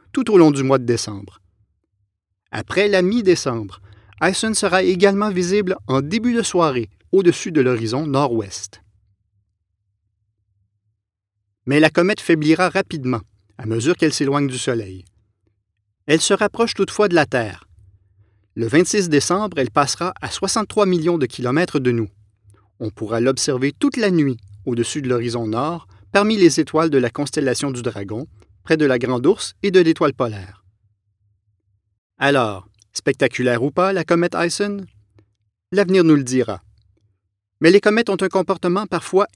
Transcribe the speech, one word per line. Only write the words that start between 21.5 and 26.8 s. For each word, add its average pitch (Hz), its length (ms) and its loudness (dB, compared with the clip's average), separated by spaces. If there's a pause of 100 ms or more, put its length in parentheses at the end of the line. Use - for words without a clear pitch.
de 127 100 0
nous. 117 180 -2 (680)
On 110 120 -8
pourra 113 300 -6
l'observer 131 520 -2
toute 277 240 -2
la 214 140 0
nuit 143 260 0 (300)
au-dessus 120 360 -4
de 131 60 -6
l'horizon 120 380 -2
nord, 143 400 -6 (260)
parmi 214 240 4
les 170 240 4
étoiles 156 300 0